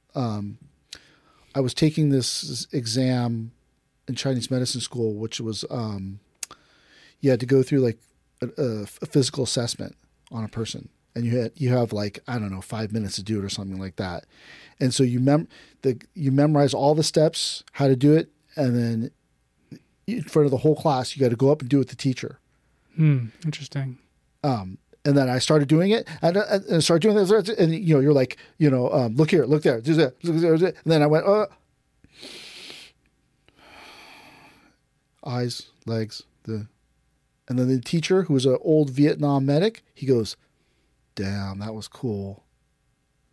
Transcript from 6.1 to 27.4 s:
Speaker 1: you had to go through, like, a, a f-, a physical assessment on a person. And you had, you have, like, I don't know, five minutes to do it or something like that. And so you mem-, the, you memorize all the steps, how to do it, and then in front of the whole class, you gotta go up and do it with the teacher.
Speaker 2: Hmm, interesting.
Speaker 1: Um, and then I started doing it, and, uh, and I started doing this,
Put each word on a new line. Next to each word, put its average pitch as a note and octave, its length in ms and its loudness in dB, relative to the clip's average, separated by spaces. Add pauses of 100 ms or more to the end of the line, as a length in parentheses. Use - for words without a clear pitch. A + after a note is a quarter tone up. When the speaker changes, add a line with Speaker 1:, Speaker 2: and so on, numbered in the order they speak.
Speaker 1:
you C#3 100 4
had B2 80 4
to B2 80 -4
go C3+ 160 6
through, C#3 180 0
like, A#2 180 0 (440)
a, B2 60 -4 (120)
a A2+ 220 -4
f-, - 180 -16
a C#3+ 60 -10
physical C3 380 0
assessment - 520 -6 (360)
on A2+ 100 -8
a G#2 60 -8
person. - 400 -10 (260)
And A#2+ 100 -4
you A#2+ 140 0
had, A2+ 160 -4
you C3 160 -2
have, B2 220 2
like, G#2 340 -6
I A#2+ 140 -6
don't G2+ 100 -6
know, F#2+ 100 -10
five A2 320 -8
minutes G#2+ 220 -4
to G2 80 -10
do G#2 160 -4
it G2 60 -4
or G2 40 -8
something F#2+ 300 -8
like F#2+ 160 -10
that. F2+ 320 -8 (540)
And B2+ 120 0
so C#3 120 0
you B2 160 0
mem-, C#3+ 260 2 (360)
the, C3 180 -2 (140)
you C#3 180 -2
memorize C#3+ 420 4
all C#3+ 220 2
the D#3 80 2
steps, - 580 0 (120)
how C#3+ 120 0
to C3+ 80 6
do C#3+ 180 4
it, D#3+ 180 4 (260)
and B2+ 200 0
then A#2 340 -2 (1000)
in G#3 160 -4
front D3+ 220 2
of C3+ 40 0
the C3 80 2
whole D3+ 160 2
class, C3+ 400 -2
you C3+ 60 -6
gotta A#2 160 2
go C3+ 160 4
up D3+ 80 0
and B2 100 -8
do C#3+ 60 4
it C#3 40 4
with B2+ 100 -2
the - 60 -18
teacher. - 440 -6 (560)
Speaker 2:
Hmm, D3 300 2 (180)
interesting. C3+ 540 -8 (440)
Speaker 1:
Um, G#2 360 -4 (260)
and C#3+ 120 4
then C3 140 4
I B2+ 80 0
started C#3+ 300 2
doing E3+ 220 4
it, A3+ 180 0 (140)
and, E3+ 140 2
uh, G#3 140 2
and G3 260 0
I - 40 4
started E3 220 2
doing G#3+ 120 4
this, G3 160 4 (200)